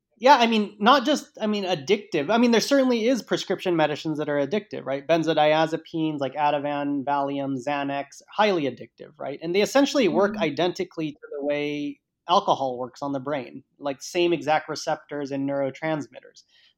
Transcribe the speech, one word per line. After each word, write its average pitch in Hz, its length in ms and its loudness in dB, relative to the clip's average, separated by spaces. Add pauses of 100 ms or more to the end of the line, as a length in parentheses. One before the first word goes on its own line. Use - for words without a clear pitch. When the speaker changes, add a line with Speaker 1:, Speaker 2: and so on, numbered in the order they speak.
(180)
Speaker 1:
yeah, 262 180 8
I 240 100 6
mean, 214 340 0
not 247 240 6
just, 277 340 -2
I 214 80 -4
mean, 208 180 0
addictive. 175 680 0
I 226 80 4
mean, 240 120 6
there 226 120 4
certainly 254 440 2
is 247 140 2
prescription 180 560 -2
medicines 151 400 0
that 151 140 -4
are 143 80 0
addictive, 139 480 -4
right? 139 200 -6
Benzodiazepines 156 1120 2
like 131 160 -4
Ativan, 143 680 -2
Valium, 139 580 -4
Xanax, 143 600 -6 (100)
highly 202 300 0
addictive, 123 560 -10
right? 135 240 -10
And 170 120 -4
they 196 60 2
essentially 269 480 2
work 196 240 2
Speaker 2:
Mm-hmm. 208 100 -6
Speaker 1:
identically 160 680 -4
to - 60 -20 (200)
the 139 60 -6
way 147 560 -4 (280)
alcohol 143 500 0
works 123 240 -12
on 139 100 -6
the 135 80 -4
brain, 139 420 -8 (160)
like, 143 240 -8
same 175 300 0
exact 151 380 0
receptors 147 640 -8
and 139 160 -4
neurotransmitters. 139 960 -6 (340)